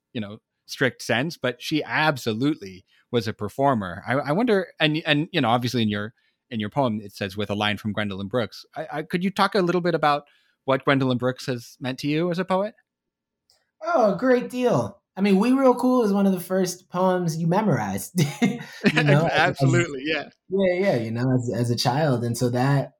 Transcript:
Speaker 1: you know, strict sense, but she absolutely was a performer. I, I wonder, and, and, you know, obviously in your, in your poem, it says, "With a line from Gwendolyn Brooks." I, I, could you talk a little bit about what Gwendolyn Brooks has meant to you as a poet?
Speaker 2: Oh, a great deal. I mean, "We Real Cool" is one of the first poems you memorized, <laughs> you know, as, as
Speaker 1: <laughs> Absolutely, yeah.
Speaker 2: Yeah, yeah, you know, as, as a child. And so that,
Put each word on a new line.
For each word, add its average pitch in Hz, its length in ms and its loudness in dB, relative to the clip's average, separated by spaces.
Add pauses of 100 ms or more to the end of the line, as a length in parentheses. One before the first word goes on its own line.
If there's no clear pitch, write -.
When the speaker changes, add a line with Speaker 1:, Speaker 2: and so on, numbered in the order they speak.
(120)
Speaker 1:
you 120 80 -6
know, 104 180 -10 (280)
strict - 360 -4
sense, 131 340 -2
but 127 260 -6
she 151 220 -4
absolutely 123 1000 -4 (260)
was 117 180 -2
a 104 40 -4
performer. 104 720 -2
I, 117 80 -2
I 139 180 -2
wonder, 196 360 0 (120)
and, 156 260 2
and, 151 240 0
you 165 100 -2
know, 113 100 2
obviously 123 320 0
in 107 60 0
your, 104 260 -6 (360)
in 113 100 -6
your 104 100 -6
poem, 117 320 -2
it 101 100 -18
says, 98 240 -8
"With 104 140 -4
a 101 40 -4
line 104 240 0
from 107 140 -6
Gwendolyn 101 360 -6
Brooks." 113 360 -4 (120)
I, 151 160 -8
I, 147 100 -6
could 175 220 -4
you 196 60 -2
talk 196 240 0
a 196 80 2
little 175 180 0
bit 170 140 0
about 147 300 0 (420)
what 135 180 0
Gwendolyn 135 340 2
Brooks 127 280 -4
has 123 340 -10
meant 131 200 -8
to 143 60 -8
you 156 240 0
as 170 80 -2
a 185 60 -2
poet? 190 300 -2 (1080)
Speaker 2:
Oh, 269 320 6
a - 20 -2
great 247 340 2
deal. 214 500 0 (160)
I 185 60 -2
mean, 196 160 6
"We 240 140 4
Real 262 220 6
Cool" 254 300 2
is 196 80 0
one 196 140 2
of 190 60 4
the 175 80 -2
first 185 500 -2
poems 180 480 0
you 170 80 0
memorized, 165 720 0 (120)
<laughs> - 100 -8
you - 160 0 (440)
know, 147 240 4
as, - 60 -2
as - 0 -
Speaker 1:
<laughs> - 0 -
Absolutely, 156 720 2
yeah. 151 240 -4 (220)
Speaker 2:
Yeah, 185 240 2
yeah, 185 220 0
you 110 140 -4
know, 127 240 0
as, 120 180 0
as 120 180 0
a 117 60 0
child. 127 480 0
And 117 120 -2
so 123 140 0
that, 139 500 0